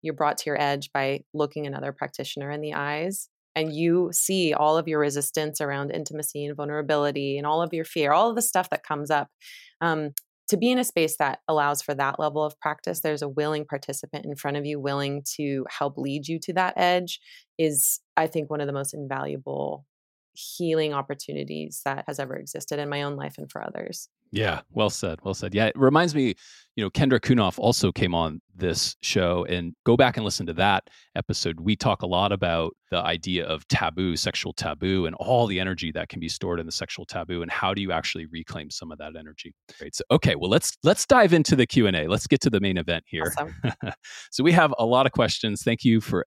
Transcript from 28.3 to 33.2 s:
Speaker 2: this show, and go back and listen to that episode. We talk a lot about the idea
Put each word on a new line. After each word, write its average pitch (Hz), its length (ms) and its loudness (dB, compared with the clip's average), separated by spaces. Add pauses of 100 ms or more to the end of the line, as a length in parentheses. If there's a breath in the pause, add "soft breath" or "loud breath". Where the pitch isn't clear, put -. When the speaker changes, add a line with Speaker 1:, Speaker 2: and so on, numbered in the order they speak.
Speaker 2:
this 87 480 -2
show, 87 420 2
and 87 300 -4 (100)
go 117 100 6
back 127 220 4
and 113 80 -4
listen 95 220 -4
to 82 80 -6
that 95 340 2 (260 soft breath)
episode. 82 460 -4
We 98 160 2
talk - 240 0
a 95 60 -6
lot 92 260 2
about 82 400 0 (180)
the 90 60 -2
idea 87 480 -2